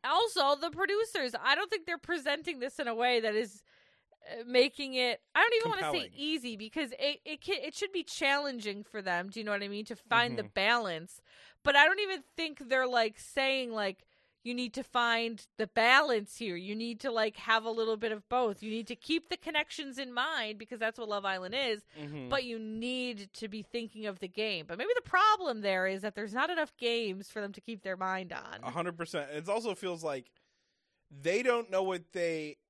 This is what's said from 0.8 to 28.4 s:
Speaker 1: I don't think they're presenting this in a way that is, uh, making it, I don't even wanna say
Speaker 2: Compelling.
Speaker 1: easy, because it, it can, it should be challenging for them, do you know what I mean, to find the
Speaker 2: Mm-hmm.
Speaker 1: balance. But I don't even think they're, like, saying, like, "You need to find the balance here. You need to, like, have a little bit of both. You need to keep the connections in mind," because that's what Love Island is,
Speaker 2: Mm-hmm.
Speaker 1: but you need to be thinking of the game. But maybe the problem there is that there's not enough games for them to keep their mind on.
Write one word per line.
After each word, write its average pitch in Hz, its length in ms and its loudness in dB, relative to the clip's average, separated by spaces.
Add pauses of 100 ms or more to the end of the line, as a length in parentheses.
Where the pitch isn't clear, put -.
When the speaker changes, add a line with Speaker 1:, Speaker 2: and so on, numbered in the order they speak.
Speaker 1:
I 262 140 4
don't 370 160 0
think 370 160 -2
they're 339 120 -2
presenting 294 600 -4
this 254 200 -6
in 262 100 -2
a 233 60 -2
way 247 260 4
that 220 140 0
is, 214 280 -2 (680)
uh, 233 140 -10
making 262 500 4
it, 247 280 0 (120)
I 330 80 6
don't 466 120 6
even 453 160 2
wanna 392 100 0
say 320 60 0 (200)
Speaker 2:
Compelling. - 80 -18
Speaker 1:
easy, 277 420 -4
because 226 420 -6
it, 285 260 0
it 311 160 -10
can, 381 220 -4
it 294 120 -8
should 392 180 -6
be 349 120 -4
challenging 254 800 -2
for 214 160 -10
them, 185 300 -2
do 226 100 -8
you 214 40 -8
know 208 80 -2
what 202 100 -2
I 202 60 -6
mean, 208 180 -8
to 220 100 -10
find 240 420 2
the 208 40 -4
Speaker 2:
Mm-hmm. 104 100 -10
Speaker 1:
balance. 190 680 0 (400)
But 277 120 4
I 285 120 12
don't 381 140 4
even 381 220 -2 (140)
think 320 220 -4 (100)
they're, 262 180 4
like, 233 320 2
saying, 269 540 0
like, 202 320 -2 (400)
"You 240 100 -4
need 247 200 -4
to 262 100 -4
find 233 600 0 (120)
the 220 100 -2
balance 240 720 6
here. 208 180 -4
You 190 220 -6
need 226 240 -6
to, 269 100 -4
like, 220 260 0
have 226 280 2
a 233 80 -2
little 220 240 0
bit 220 160 -2
of 208 160 -10
both. 233 340 0
You 214 80 -8
need 220 160 -4
to 247 80 -8
keep - 340 -2
the 359 80 -4
connections 302 640 -4
in 262 140 -8
mind," 240 440 -2
because 220 220 -12
that's 226 220 -2
what 220 80 -6
Love 202 160 -2
Island 185 280 -4
is, 240 320 -2 (140)
Speaker 2:
Mm-hmm. 147 300 -8
Speaker 1:
but 269 160 0
you 233 120 -6
need 226 760 -6
to 220 160 -10
be 208 140 -10
thinking 220 440 -8
of 190 140 -6
the 190 80 -8
game. 196 380 -4
But 175 120 -8
maybe 403 160 0
the 494 80 2
problem 370 600 4
there 190 260 2
is 190 140 -2
that 208 120 -6
there's 208 180 -8
not 269 160 0
enough 311 280 -2
games 233 520 -2
for 220 120 -8
them 202 140 -6
to - 60 -14
keep 220 220 -10
their 190 140 -4
mind 185 360 -2
on. - 300 -10